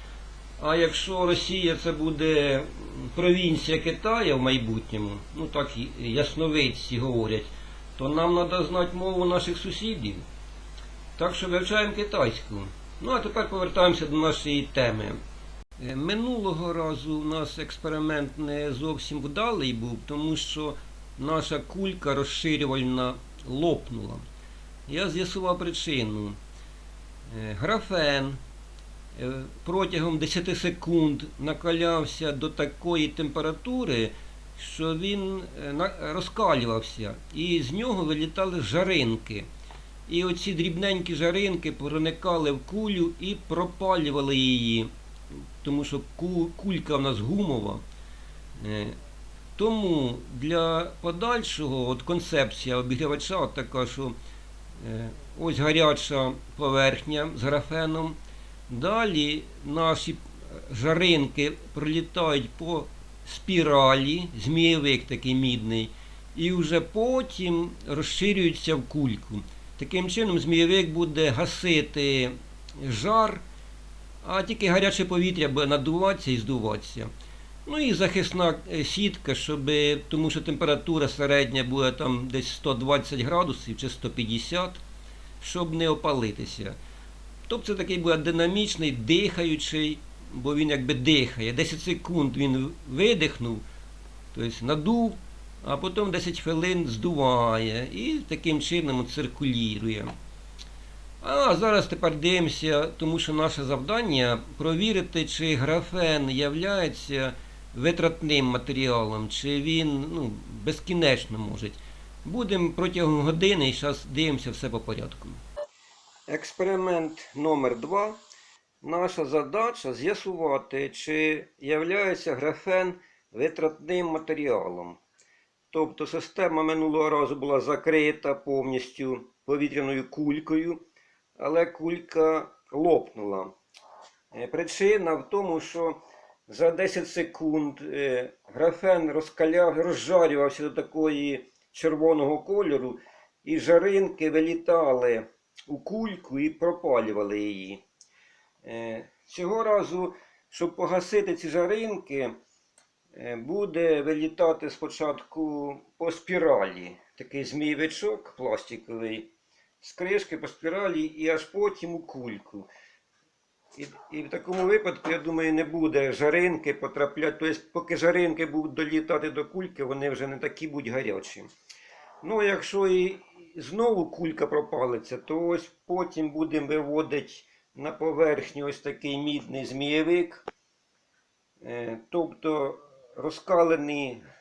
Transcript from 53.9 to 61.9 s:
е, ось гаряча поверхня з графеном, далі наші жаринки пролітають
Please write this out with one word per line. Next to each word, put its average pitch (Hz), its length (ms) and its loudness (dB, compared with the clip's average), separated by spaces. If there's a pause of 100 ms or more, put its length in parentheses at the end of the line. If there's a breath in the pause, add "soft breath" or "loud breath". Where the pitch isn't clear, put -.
е, 113 200 -6 (320)
ось 156 180 0
гаряча 147 720 4 (240)
поверхня 139 800 2
з 113 60 -4
графеном, 160 720 0 (560 loud breath)
далі 151 720 2 (220)
наші 160 500 2 (580)
жаринки 151 800 4 (220)
пролітають 151 760 0